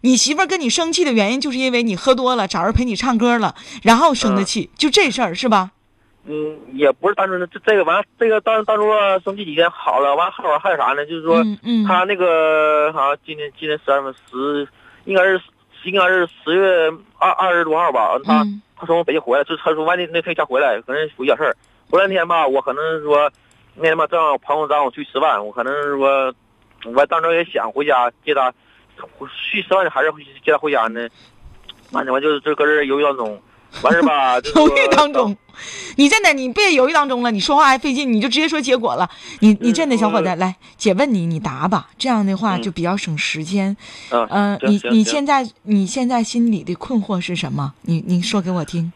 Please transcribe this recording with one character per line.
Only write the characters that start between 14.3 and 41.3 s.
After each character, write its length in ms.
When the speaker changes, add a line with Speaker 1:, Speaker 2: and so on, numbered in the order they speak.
Speaker 2:
十， 380
应 100
该 80
是， 160
应 140
该 100
是 200
十 100
月 380
二-， 140
二 220
十 100
多 140
号 120
吧， 340
他， 180
Speaker 1:
嗯。 180
Speaker 2:
他 100
从 180
北 80
京 80
回 160
来， 60
就 140
是 80
他 80
从 140
外 100
地 160
那， 120
那 100
家 100
回 160
来， 220
可 100
能 80
有 80
点 120
事 60
儿。 140
回 80
来 80
那 60
天 160
吧， 180
我 140
可 140
能 100
是 180
说， 300
那 100
天 120
吧， 100
正 160
好 140
朋 220
友 100
找 160
我 60
去 160
吃 120
饭， 260
我 60
可 140
能 80
是 140
说， 360
我 120
当 160
时 120
也 120
想 260
回 140
家 260
接 100
他， 180
去 120
吃 80
饭 200
还 120
是 100
接 80
他 60
回 120
家 180
呢？ 200
完 120
了， 80
完 80
就 100
是， 100
就 140
搁 120
这 40
儿 140
犹 160
豫 20
当 140
中， 240
完 100
事 80
儿 20
吧， 380
Speaker 1:
<laughs> 20
Speaker 2:
就 60
是 40
说 160
Speaker 1:
犹 80
豫 120
当 220
中， 240
你 140
真 120
的， 120
你 180
别 220
犹 160
豫 20
当 160
中 140
了， 80
你 100
说 160
话 80
还 140
费 160
劲， 180
你 80
就 80
直 100
接 80
说 140
结 160
果 180
了。 140
你， 200
你 120
真 160
的， 80
Speaker 2:
嗯， 20
Speaker 1:
小 120
伙 100
子， 80
Speaker 2:
我 60
Speaker 1:
来， 220
姐 160
问 220
你， 100
你 160